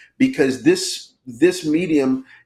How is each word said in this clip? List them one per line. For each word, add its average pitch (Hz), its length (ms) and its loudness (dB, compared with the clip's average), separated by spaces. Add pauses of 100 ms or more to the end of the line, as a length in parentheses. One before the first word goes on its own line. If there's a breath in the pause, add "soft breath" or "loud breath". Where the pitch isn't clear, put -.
(180 loud breath)
because 131 460 0
this, - 480 0 (140)
this 156 380 0
medium 151 640 0 (200 loud breath)